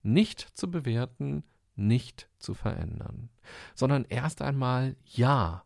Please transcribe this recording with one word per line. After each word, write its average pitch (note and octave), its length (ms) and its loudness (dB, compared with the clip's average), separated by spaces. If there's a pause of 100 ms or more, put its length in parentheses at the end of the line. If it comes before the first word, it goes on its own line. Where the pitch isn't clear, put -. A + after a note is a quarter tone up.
Nicht D#3 380 4
zu - 300 -8
bewerten, C#3 720 -4 (300)
nicht - 640 0
zu - 160 -8
verändern, - 720 -6 (460)
sondern C3+ 300 2
erst C3 360 -4
einmal C3 640 0
Ja A#2 600 2